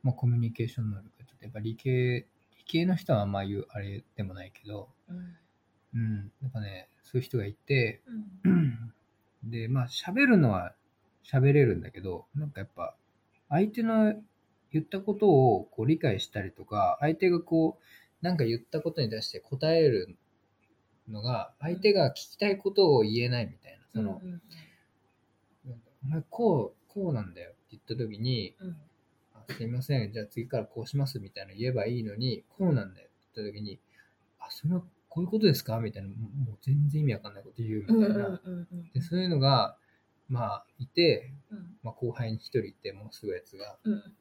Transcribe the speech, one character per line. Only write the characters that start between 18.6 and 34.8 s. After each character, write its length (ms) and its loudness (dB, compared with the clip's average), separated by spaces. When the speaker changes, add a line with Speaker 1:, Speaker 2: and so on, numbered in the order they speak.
Speaker 1:
た 200 -6
こ 120 -4
と 100 -4
に 80 -2
対 120 -6
し 80 -8
て 100 -12
答 360 0
え 100 6
る 300 0
の 120 -10
が、 400 -4
相 180 -4
手 140 6
が 180 6
聞 40 -14
き 220 -16
た 120 0
い 80 2
こ 140 -2
と 240 8
を 80 6
言 220 2
え 40 0
な 140 0
い 40 -4
み 120 -14
た 100 -20
い 100 -20
な。 60 -2
Speaker 2:
う 20 0
ん。 40 -2
Speaker 1:
そ 40 -2
の、 120 -8
Speaker 2:
う 40 -14
ん 20 -10
う 20 -10
ん 40 -10
う 20 -12
ん。 40 -14
Speaker 1:
な 60 -14
ん 40 -20
か、 100 -20
「お 20 -6
前 240 -2
こ 440 2
う、 20 -20
こ 180 -4
う 20 0
な 80 -2
ん 140 -10
だ 100 -16
よ」 80 -18
っ 0 -
て 60 -20
言 80 -20
っ 20 -20
た 140 -10
時 220 -6
に、 420 -4
Speaker 2:
う 80 -10
ん。 120 -12
Speaker 1:
「あ、 180 -20
す 100 -10
い 40 -6
ま 160 -4
せ 240 0
ん、 60 -10
じ 80 -8
ゃ 40 -8
あ 20 -14
次 200 -8
か 120 -4
ら 80 -4
こ 160 -12
う 40 -10
し 100 -6
ま 100 0
す」 120 -8
み 120 -12
た 120 -16
い 60 -16
な 60 -20
言 160 -4
え 20 -4
ば 140 -2
い 140 -2
い 40 -6
の 100 -8
に、 300 -4
「こ 120 0
う 40 4
な 120 2
ん 100 -14
だ 80 -20
よ」 80 -20
っ 20 -20
て 100 -10
言 40 -6
っ 20 -6
た 40 -10
時 100 -10
に、 180 -12
「あ、 120 -16
そ 180 -6
れ 60 0
は 100 -2